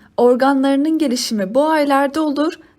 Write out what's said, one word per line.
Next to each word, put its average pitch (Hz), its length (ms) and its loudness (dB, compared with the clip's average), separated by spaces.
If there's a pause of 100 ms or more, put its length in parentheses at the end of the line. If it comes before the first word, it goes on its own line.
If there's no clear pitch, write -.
(180)
organlarının 277 800 2
gelişimi 233 580 -4
bu 294 140 2
aylarda 285 520 0
olur 302 380 -2 (200)